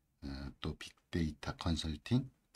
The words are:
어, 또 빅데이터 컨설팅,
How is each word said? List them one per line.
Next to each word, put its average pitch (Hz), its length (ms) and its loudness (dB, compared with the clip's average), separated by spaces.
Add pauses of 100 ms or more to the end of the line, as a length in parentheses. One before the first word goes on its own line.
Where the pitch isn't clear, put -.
(220)
어, 69 300 -6 (100)
또 78 160 -2
빅데이터 - 800 -2
컨설팅, 82 720 2 (260)